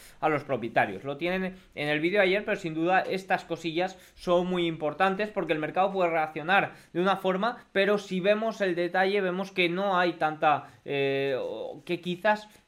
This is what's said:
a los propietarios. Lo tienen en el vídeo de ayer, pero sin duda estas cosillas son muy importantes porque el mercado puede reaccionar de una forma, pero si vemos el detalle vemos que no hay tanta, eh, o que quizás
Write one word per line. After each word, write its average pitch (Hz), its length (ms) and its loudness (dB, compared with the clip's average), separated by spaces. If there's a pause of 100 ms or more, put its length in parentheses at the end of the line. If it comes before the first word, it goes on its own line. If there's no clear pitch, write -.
(200)
a 151 80 0
los 143 160 0
propietarios. 113 600 0
Lo 139 120 -6
tienen 185 400 -2 (180)
en 147 140 -2
el 151 120 2
vídeo 185 200 2
de 190 60 6
ayer, 202 200 2
pero 208 100 0
sin 160 160 -6
duda 170 280 2
estas 190 440 -2
cosillas 170 540 -4 (160)
son 180 320 2
muy 180 200 0
importantes 185 640 0
porque 180 240 -4
el 156 60 2
mercado 180 340 0
puede 185 180 2
reaccionar 156 680 0 (140)
de 165 80 -2
una 190 160 2
forma, 190 560 -2
pero 202 260 2
si 190 220 -4
vemos 214 400 0
el 185 160 0
detalle 185 440 2
vemos 185 300 -2
que 180 180 2
no 185 300 0
hay 180 140 4
tanta, 156 560 2 (160)
eh, 139 560 0
o 104 440 -8
que 175 160 -4
quizás 208 480 0 (200)